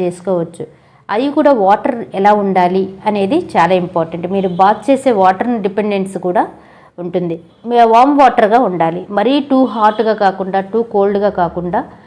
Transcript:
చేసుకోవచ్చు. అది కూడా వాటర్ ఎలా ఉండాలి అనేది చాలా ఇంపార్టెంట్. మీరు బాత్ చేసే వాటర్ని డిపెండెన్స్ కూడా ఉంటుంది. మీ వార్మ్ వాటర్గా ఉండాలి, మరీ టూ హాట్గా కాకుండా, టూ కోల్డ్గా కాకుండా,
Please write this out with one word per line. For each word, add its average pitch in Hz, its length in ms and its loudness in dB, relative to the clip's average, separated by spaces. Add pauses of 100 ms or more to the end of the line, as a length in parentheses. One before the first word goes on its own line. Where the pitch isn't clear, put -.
చేసుకోవచ్చు. 175 760 -6 (320)
అది 254 200 -2
కూడా 294 220 2
వాటర్ 220 520 0 (100)
ఎలా 196 180 2
ఉండాలి 190 600 0 (120)
అనేది 208 300 0
చాలా 190 380 0
ఇంపార్టెంట్. 170 520 -4
మీరు 190 220 -2
బాత్ 190 420 0
చేసే 262 200 2
వాటర్ని 208 480 0
డిపెండెన్స్ 196 600 -4
కూడా 185 300 -2 (500)
ఉంటుంది. 175 420 -6 (260)
మీ 233 160 4
వార్మ్ 247 360 4
వాటర్గా 233 400 4
ఉండాలి, 180 520 -2
మరీ 220 300 0
టూ 262 240 2
హాట్గా 214 500 0
కాకుండా, 190 460 -2
టూ 190 220 -4
కోల్డ్గా 202 460 0
కాకుండా, 180 560 -4 (220)